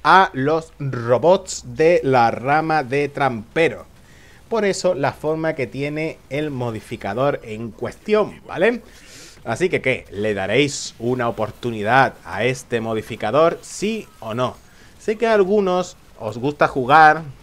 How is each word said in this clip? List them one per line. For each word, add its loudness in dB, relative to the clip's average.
a 6
los -2
robots 0
de 2
la 4
rama 0
de -2
trampero. -2
Por 0
eso 0
la -2
forma -4
que -4
tiene -6
el -6
modificador -4
en -10
cuestión, -4
¿vale? -2
Así -2
que, -2
¿qué? -2
¿Le -4
daréis -2
una -2
oportunidad 0
a -6
este -2
modificador, 0
sí -6
o -8
no? -4
Sé -4
que -2
a 4
algunos 2
os -8
gusta 0
jugar 4